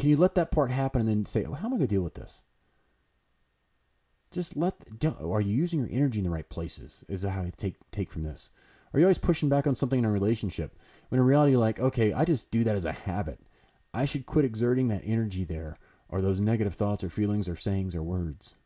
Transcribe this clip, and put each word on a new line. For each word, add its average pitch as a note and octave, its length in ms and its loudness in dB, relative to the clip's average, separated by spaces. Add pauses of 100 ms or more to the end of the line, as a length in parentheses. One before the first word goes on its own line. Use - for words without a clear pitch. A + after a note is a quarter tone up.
Can C#3+ 80 2
you D3 80 6
let F3 180 4
that E3+ 160 0
part C3+ 200 2
happen C3 320 0
and A2 60 2
then G#2+ 180 0
say, - 180 -2
"Oh, - 80 -8
how E3 160 -6
am C4 60 -4
I - 20 -2
gonna E3 100 0
deal G2 160 0
with E2+ 120 -4
this?" - 280 -16 (1900)
Just - 260 -6
let, C#3+ 440 -4
don't, D3+ 200 0
are F2+ 200 0
you G2+ 120 0
using D#3+ 280 0
your A#2 100 -2
energy A#2+ 300 0
in G2 40 0
the F2 60 0
right D#2+ 180 -4
places? - 600 -10
Is F#2 140 -6
that G2 80 -2
how F#2+ 120 -4
you F2 140 -6
take, F#2+ 180 -4 (160)
take G2 220 -6
from D#2+ 100 -6
this? D2+ 280 -10 (420)
Are C#3 80 4
you E3+ 60 6
always F#3 120 4
pushing D#3+ 300 2
back C#3 180 2
on C#3+ 80 2
something C3 240 0
in A#2+ 60 2
a A2 60 2
relationship? G2+ 680 -2 (300)
When B2+ 120 2
in B2+ 60 6
reality, C#3+ 240 6
you're C3 100 6
like, A2 200 2
"Okay, A#2 320 2
I C#3+ 120 0
just E3 280 -2
do A#2 100 4
that G#2+ 140 2
as F#2 80 -2
a D#2 80 -2
habit. F2 480 -4 (520)
I B2 120 -2
should C#3 220 -4
quit D3+ 180 2
exerting B2 420 0
that A2 180 0
energy G#2+ 380 -2
there, D#2+ 360 -6 (300)
or F#2+ 120 -2
those F#2+ 180 2
negative G#2 360 2
thoughts G#2 280 -2
or F2+ 80 -4
feelings G#2 380 0
or F2 80 -4
sayings F#2+ 400 -2
or D#2+ 80 -2
words." E2+ 500 -4 (120)